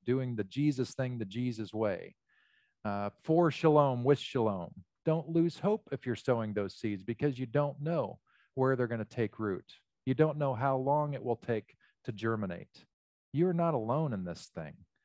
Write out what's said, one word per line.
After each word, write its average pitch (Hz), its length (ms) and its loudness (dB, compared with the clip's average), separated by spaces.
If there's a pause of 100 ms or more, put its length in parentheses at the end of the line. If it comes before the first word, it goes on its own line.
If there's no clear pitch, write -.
doing 127 320 0
the 101 80 -2
Jesus 131 480 0
thing 127 240 -4
the 113 80 -4
Jesus 110 480 -4
way, 107 420 -2 (680)
uh, 101 240 -4 (140)
for 160 280 4
shalom, 139 540 4
with 139 140 6
shalom. 104 520 0 (320)
Don't 160 240 0
lose 165 320 2
hope 208 320 -2
if - 140 -6
you're 120 100 -2
sowing 113 380 0
those 98 220 -2
seeds 104 280 -4
because 120 340 -2
you 127 80 -4
don't 139 360 -2
know 147 380 -2 (340)
where 131 240 2
they're 120 100 0
gonna 113 160 -4
take 110 340 -2
root. 98 440 -4 (240)
You 131 80 0
don't 156 240 2
know 139 160 0
how 135 240 0
long 143 360 0
it 127 100 -8
will 117 120 -2
take - 400 -4 (300)
to 120 80 -6
germinate. 101 720 -4 (480)
You're 175 180 4
not 170 220 2
alone 131 400 0
in 95 100 -4
this 85 320 -8
thing. 78 300 -12 (200)